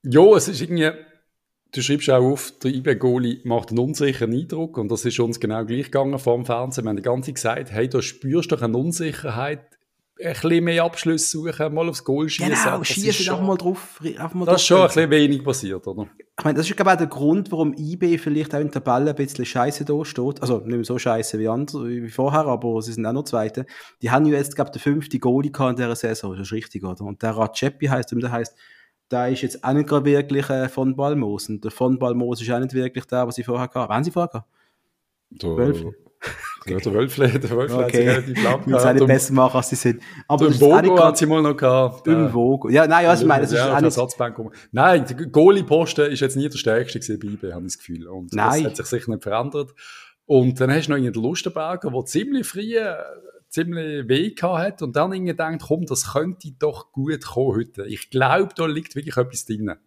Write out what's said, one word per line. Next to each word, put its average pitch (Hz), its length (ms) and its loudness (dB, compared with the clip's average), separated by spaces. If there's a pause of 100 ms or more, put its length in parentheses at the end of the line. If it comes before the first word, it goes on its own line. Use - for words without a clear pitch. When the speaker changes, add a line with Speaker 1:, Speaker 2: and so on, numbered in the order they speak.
Speaker 1:
Jo, 170 340 8
es 156 120 2
ist 165 120 -6
irgendwie, 160 300 0 (800)
du 135 80 -6
schreibst 143 300 0
auch 127 120 6
auf, 135 360 -2
der 131 120 -2
I 131 120 -6
B-Goli 127 640 0
macht 117 260 -2
einen 113 80 -2
unsicheren 127 560 -2
Eindruck 165 420 -6
und 107 140 -4
das 113 160 -4
ist 117 140 -2
uns 117 200 -2
genau 110 240 -4
gleich 120 200 -6
gegangen 135 340 -2
vor 123 160 0
dem 123 100 -4
Fernsehen. 123 400 -6
Wir 110 60 -4
haben 104 60 -4
die 101 60 -8
ganze 127 260 -4
Zeit 135 80 -10
gesagt, 123 360 -4
hey, 113 160 -2
da 127 140 -2
spürst 147 500 -4
du 156 40 2
doch - 60 -6
eine 117 140 -2
Unsicherheit, 143 840 -6 (600)
ein 165 140 -6
bisschen 170 280 2
mehr 170 220 2
Abschlüsse 165 420 -2
suchen, 156 480 -6
mal 165 140 -2
aufs 151 160 -8
Goal 147 240 -2
schiessen. - 240 -2
Speaker 2:
Genau, - 260 0
Speaker 1:
Das 170 80 -6
Speaker 2:
schiessen 202 220 -2
Speaker 1:
ist 208 200 0
Speaker 2:
einfach 180 100 -2
Speaker 1:
schon, 185 80 0
Speaker 2:
mal 190 100 2
drauf, 180 480 -6
einfach 160 300 -8
mal 180 100 -2
Speaker 1:
das 175 160 4
ist - 80 0
schon 175 80 8
ein 190 60 8
Speaker 2:
drauf. 175 120 4
Speaker 1:
bisschen 160 160 4
wenig 143 320 4
passiert, 104 440 -4
oder? 90 200 -8 (320)
Speaker 2:
Ich - 60 -12
meine, 143 140 0
das 165 100 -2
ist, 208 80 -6
glaube 190 140 2
ich, 185 40 6
auch 170 40 2
der 165 100 0
Grund, 156 420 0
warum 156 260 -2
I 151 200 -8
B 170 220 0
vielleicht 151 360 -4
auch 143 60 -2
in 147 100 -2
der - 140 -6
Tabelle 139 260 2
ein 139 60 -6
bisschen 135 280 -4
scheisse 135 400 -2
da 147 200 -2
steht. 135 360 -6
Also, 123 180 0
nicht 110 100 -8
mehr 117 160 -2
so 123 140 -4
scheisse 113 420 -2
wie 110 80 0
andere, 135 400 -4
wie 120 200 -8
vorher, 139 380 0
aber 117 360 -2
sie 113 100 -10
sind 113 140 -6
auch 113 60 -2
noch 139 120 -4
Zweite. 113 420 -4 (340)
Die 117 100 -2
haben 143 160 4
ja 147 120 4
jetzt, 143 160 -4
glaube 135 140 -2
ich, 123 120 -12
den - 20 -16
fünften 143 360 -2
Goalie 131 320 0
gehabt 135 200 0
in 123 60 -4
dieser 120 200 -4
Saison. 110 400 -6
Das 95 100 -10
ist 95 60 -10
richtig, 104 320 -8
oder? 92 200 -8
Und 101 180 -10
der 113 100 -2
Racepi 113 540 -2
heisst, 127 280 -2
wie 120 60 0
der 120 100 -4
heisst, 117 240 -6 (560)
der 123 180 -2
ist 131 140 -2
jetzt - 220 -8
auch 131 80 0
nicht 147 160 0
gerade 147 160 0
wirklich, 143 460 0
äh, 131 180 -2
von 131 260 -2
Balmos. 139 540 -4
Und 107 160 -8
der 110 80 -6
von 127 260 0
Balmos 123 420 -2
ist 113 100 -8
auch 120 100 -2
nicht 131 140 -6
wirklich 127 320 -4
der, 123 200 -2
was 117 80 -8
sie 120 80 -8
vorher 123 240 -4
gehabt 123 220 -6
haben. - 20 -16
Wen 104 60 0
haben 135 80 0
sie 175 80 -2
vorher 170 160 -2
gehabt? - 200 -12 (840)
Speaker 1:
Der 82 260 -6
Speaker 2:
Wölfli. 85 360 -2 (720)
Speaker 1:
Ja, 92 100 -4
der 98 180 -2
Wölfli, 131 460 2
der - 100 -6
Wölfli 120 260 0
hat 127 100 0
Speaker 2:
Okay. 117 100 0
Speaker 1:
sich 120 100 4
relativ 127 380 0
lang 123 140 2
Speaker 2:
Müssen - 80 -6
sie 135 40 -2
Speaker 1:
gehabt. 127 220 6
Speaker 2:
nicht 135 80 6
Speaker 1:
Und 135 80 6
Speaker 2:
besser 131 240 4
machen, 131 240 4
als 127 140 0
sie - 40 -2
sind. 123 280 0 (260)
Aber 147 160 4
Speaker 1:
der - 20 6
Speaker 2:
das 139 100 4
ist 120 60 6
auch 143 60 10
nicht 180 160 8
Speaker 1:
Mbogo 185 100 6
Speaker 2:
ganz 165 140 8
Speaker 1:
hat 160 100 2
sie 160 80 4
mal 156 160 4
noch 147 140 2
gehabt. 127 500 2
Speaker 2:
Im 160 220 4
Mbogo. 120 400 0
Ja, 147 180 6
nein, 165 160 6
ja, 170 80 6
also 170 120 6
ich - 60 4
meine, 139 140 6
das - 80 -2
Speaker 1:
Ja, 117 60 0
Speaker 2:
ist 120 80 4
Speaker 1:
auf 135 60 2
Speaker 2:
auch - 20 2
Speaker 1:
der 135 160 2
Speaker 2:
nicht - 80 0
Speaker 1:
Ersatzbank 123 420 -4
rum. 110 140 -12 (180)
Nein, 151 340 6
der 131 220 -8
Goalie-Posten 156 840 6
ist 131 80 -6
jetzt 131 160 0
nie 139 120 -2
der 143 100 -8
stärkste 117 420 0
gewesen 107 180 -6
bei - 80 -12
I 104 100 -10
B, 95 160 -10
habe 87 140 -10
ich 87 60 -10
das - 60 -12
Gefühl. 85 280 -14
Und 90 260 -14
Speaker 2:
Nein. 113 300 2
Speaker 1:
das 131 80 -2
hat - 60 -14
sich - 100 -10
sicher 117 240 -6
nicht 110 140 -6
verändert. 135 500 -4 (500)
Und 127 360 4
dann 131 100 2
hast 147 160 2
du 151 60 0
noch 143 60 2
irgendwie 123 140 0
den 110 120 -4
Lustenberger, 175 640 -4
der 127 140 -4
ziemlich 254 420 -4
früh, 220 320 -4
äh, 208 160 -4 (540)
ziemlich 156 600 -6
weh 156 220 2
gehabt 175 280 -2
hat 196 240 -4
und 131 120 -8
dann 170 180 2
irgendwie 185 220 -4
denkt, 160 320 -4
komm, 165 200 -2
das - 260 -6
könnte 160 440 -4
doch - 360 -4
gut 143 320 -4
kommen 123 320 -2
heute. 107 300 -6
Ich 107 240 -12
glaub, 147 440 2
da 165 120 -2
liegt 156 280 -6
wirklich 147 220 -8
etwas 127 300 -4
drin. 107 260 -6 (140)